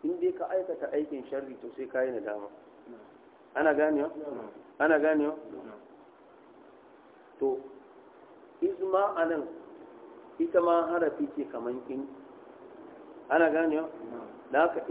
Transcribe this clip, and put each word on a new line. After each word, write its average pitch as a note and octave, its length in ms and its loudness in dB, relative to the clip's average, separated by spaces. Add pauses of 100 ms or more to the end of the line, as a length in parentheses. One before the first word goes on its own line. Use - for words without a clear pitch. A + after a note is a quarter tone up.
In F3 160 -2
dai F3+ 160 2
ka E3+ 160 -6
aikata F#3 400 -2
aikin D3 400 -2
sharri C3+ 320 -6
to A#2+ 140 -10
sai C3 100 -6
ka C3 160 0
yi C3 80 0
nadama. G#2 380 -6 (1040)
Ana D3+ 180 6
ganewa? D3+ 380 4 (720)
Ana D#3 160 6
ganewa? D3+ 320 4 (2000)
To, C3+ 200 0 (1000)
izma F#3+ 560 2
a E3 100 2
nan D#3 220 -2 (920)
ita E3+ 200 4
ma E3+ 320 4
harafi D#3 460 0
ce C3+ 100 -4
kaman B2 380 -6
in. C3+ 180 -6 (1300)
Ana D#3+ 200 6
ganewa? D#3+ 380 2 (640)
Da D#3 160 6
haka E3+ 240 -2